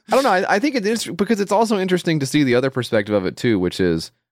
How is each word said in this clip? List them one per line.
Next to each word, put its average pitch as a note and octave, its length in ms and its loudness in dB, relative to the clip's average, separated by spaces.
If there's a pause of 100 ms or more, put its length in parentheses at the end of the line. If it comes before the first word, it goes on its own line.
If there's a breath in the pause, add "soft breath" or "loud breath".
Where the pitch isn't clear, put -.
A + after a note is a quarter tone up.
don't C4 140 2
know. B3 60 2
I, F#3 260 0
I - 20 0
think C4 160 -2
it A3 100 -2
is A3 220 -4
because G3 340 -2
it's G3+ 120 -2
also A3 260 2
interesting F3+ 400 0
to C#3 80 -2
see D3 160 2
the B2+ 120 2
other C3 160 2
perspective G#2+ 440 -2
of G2 100 0
it F2 120 -4
too, A2+ 220 2
which F2+ 220 -2
is, E2+ 300 0 (220)